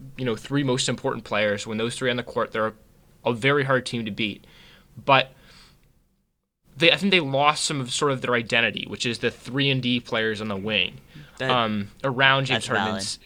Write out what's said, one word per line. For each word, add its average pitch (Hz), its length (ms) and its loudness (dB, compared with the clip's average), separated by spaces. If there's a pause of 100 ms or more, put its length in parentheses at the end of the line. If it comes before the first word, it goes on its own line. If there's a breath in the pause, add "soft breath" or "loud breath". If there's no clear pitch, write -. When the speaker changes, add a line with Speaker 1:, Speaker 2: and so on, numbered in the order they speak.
(180)
Speaker 1:
you 131 80 -4
know, 113 100 0
three 143 260 -2
most 127 280 0
important 117 340 -4
players. 104 420 0
When 110 120 -4
those 117 180 -2
three 127 140 0
on 120 60 0
the 123 60 -4
court, 117 300 -4
they're 110 160 0
a, 107 40 -6 (520)
a 120 80 2
very 135 320 2
hard 131 220 2
team 117 180 -4
to 107 60 -4
beat. 104 360 -4 (560 soft breath)
But 135 300 4 (1400 soft breath)
they, 165 140 6
I 143 60 4
think 185 140 0
they 185 100 4
lost 143 440 2
some 147 160 -2
of 123 120 -6
sort 147 200 0
of 127 100 -4
their 123 120 0
identity, 117 540 0
which 104 160 -8
is 117 140 -2
the 117 120 0
three 139 380 -4
and 131 140 0
D 123 180 0
players 110 400 -2
on 110 80 -6
the 101 80 -4
wing, 95 440 -2 (380 loud breath)
Speaker 2:
That 131 120 -2
Speaker 1:
um, 110 400 0 (120)
around 135 440 4
James 127 200 0
Speaker 2:
That's - 20 -8
Speaker 1:
Harden, 101 180 2
Speaker 2:
valid. 95 160 -2
Speaker 1:
s-, - 240 -6